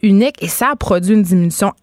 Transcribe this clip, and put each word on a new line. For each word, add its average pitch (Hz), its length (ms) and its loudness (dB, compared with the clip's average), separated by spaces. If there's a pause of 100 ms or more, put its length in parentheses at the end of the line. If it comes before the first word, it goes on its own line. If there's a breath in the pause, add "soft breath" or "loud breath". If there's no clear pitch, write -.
unique, 220 380 2
et 170 80 -8
ça 240 260 -2
a - 20 -14
produit 180 380 0
une 214 80 4
diminution 175 500 0 (100)